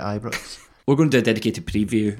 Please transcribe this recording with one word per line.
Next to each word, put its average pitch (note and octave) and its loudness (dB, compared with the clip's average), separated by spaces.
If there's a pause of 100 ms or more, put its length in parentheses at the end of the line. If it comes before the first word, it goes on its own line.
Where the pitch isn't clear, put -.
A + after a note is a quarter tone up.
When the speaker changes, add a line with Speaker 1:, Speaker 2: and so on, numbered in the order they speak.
(240)
Speaker 1:
Ibrox. - -10 (260)
Speaker 2:
We're C#3 4
going D#3 4
to C3 4
do A#2 6
a - 2
dedicated A2 0
preview G#2 0